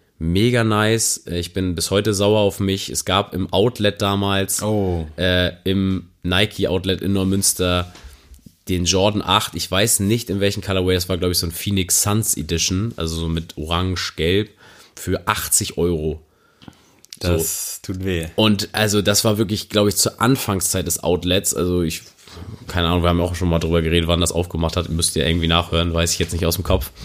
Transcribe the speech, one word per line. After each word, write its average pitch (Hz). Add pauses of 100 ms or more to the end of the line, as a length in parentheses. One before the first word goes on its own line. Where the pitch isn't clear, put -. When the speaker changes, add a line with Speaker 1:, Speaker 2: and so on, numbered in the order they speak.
(200)
Speaker 1:
mega 107
nice. 110
Ich 87
bin 92
bis 85
heute 104
sauer 101
auf 101
mich. 95
Es -
gab 95
im 92
Outlet 104
damals, 98
Speaker 2:
Oh. 95 (100)
Speaker 1:
äh, 90 (120)
im 95 (160)
Nike 95
Outlet 92
in 98
Neumünster 92 (760)
den 90
Jordan 95
acht. 98
Ich -
weiß 101
nicht, 110
in 98
welchen 101
Colorway. 92
Das 90
war, 92
glaub 90
ich, 90
so 90
ein 82
Phoenix 95
Suns 104
Edition, 92
also 82
so 82
mit 82
orange, 85
gelb, 95 (460)
für -
achtzig -
Euro. 80 (1000)
So. 90
Speaker 2:
Das -
tut 92
weh. 87
Speaker 1:
Und 107
also 104
das 104
war 107
wirklich, 107
glaub 104
ich, 95
zur -
Anfangszeit 98
des 82
Outlets. 90
Also 90
ich, 80 (640)
keine 87
Ahnung, 87
wir 85
haben 85
auch 90
schon 87
mal 82
drüber 82
geredet, 82
wann 85
das 82
aufgemacht 82
hat. 85
Müsst 85
ihr 76
irgendwie 82
nachhören, 85
weiß 85
ich -
jetzt 85
nicht 87
aus 85
dem 92
Kopf. - (140)